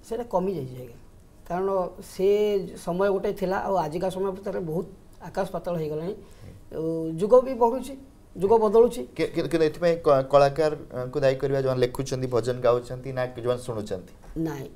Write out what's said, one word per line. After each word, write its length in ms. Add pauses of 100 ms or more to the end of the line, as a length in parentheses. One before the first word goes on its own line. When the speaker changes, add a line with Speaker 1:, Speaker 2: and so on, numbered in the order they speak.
Speaker 1:
ସେଇଟା 260
କମିଯାଇଛି 500
ଆଜ୍ଞା, 140 (500)
କାରଣ 220 (420)
ସେ 160 (580)
ସମୟ 300
ଗୋଟେ 180
ଥିଲା, 240 (100)
ଆଉ 80 (100)
ଆଜିକା 240
ସମୟ 220
ଭିତରେ 280
ବହୁତ 280 (360)
ଆକାଶ 320
ପାତାଳ 260
ହେଇଗଲାଣି। 320 (640)
ଆଉ 100 (340)
ଯୁଗ 140 (120)
ବି 80
ବଢ଼ୁଛି, 400 (420)
ଯୁଗ 180 (100)
ବଦଳୁଛି। 380 (140)
Speaker 2:
କି-, 180
କି-, 160
କିନ୍ତୁ 180
ଏଥିପାଇଁ 280 (100)
କ-, 260
କଳାକାରଙ୍କୁ 880
ଦାୟୀ 160
କରିବା, 260
ଯେଉଁମାନେ 220
ଲେଖୁଛନ୍ତି, 440
ଭଜନ 320
ଗାଉଛନ୍ତି, 580
ନା 60 (120)
ଯୋଉମାନେ 320
ଶୁଣୁଛନ୍ତି? 460 (240)
Speaker 1:
ନାଇଁ। 380